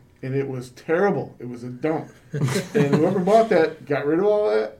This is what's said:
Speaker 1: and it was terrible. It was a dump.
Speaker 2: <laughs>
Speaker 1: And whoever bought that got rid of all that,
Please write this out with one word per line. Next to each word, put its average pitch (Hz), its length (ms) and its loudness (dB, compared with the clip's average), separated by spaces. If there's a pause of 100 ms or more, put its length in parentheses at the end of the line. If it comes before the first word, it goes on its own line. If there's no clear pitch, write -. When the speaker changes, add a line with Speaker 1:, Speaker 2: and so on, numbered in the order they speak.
(220)
Speaker 1:
and 131 120 -6
it 135 120 -2
was 127 240 -10
terrible. 165 680 -2
It 123 100 -12
was 120 160 -12
a 123 60 -10
dump. 143 380 -4 (240)
Speaker 2:
<laughs> - 0 - (420)
Speaker 1:
And 143 220 2
whoever 185 240 2
bought 220 280 4
that 160 380 0
got 139 200 -2
rid 160 120 2
of 202 80 2
all 208 240 2
that, 214 300 -2